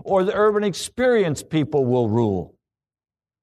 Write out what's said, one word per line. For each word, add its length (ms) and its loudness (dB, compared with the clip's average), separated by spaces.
or 200 0
the 100 -2
urban 300 2
experience 800 -2
people 420 -2
will 240 2
rule. 460 -2